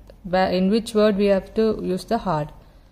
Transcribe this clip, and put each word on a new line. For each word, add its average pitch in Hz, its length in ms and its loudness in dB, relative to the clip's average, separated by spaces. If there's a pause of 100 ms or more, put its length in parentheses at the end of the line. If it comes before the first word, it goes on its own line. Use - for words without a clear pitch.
(240)
where, 185 260 0
in 185 200 2
which 226 260 -2
word 208 220 4
we 202 100 2
have 190 260 0
to 220 300 0
use 180 220 -4
the 233 120 -2
hard. 156 340 -4 (400)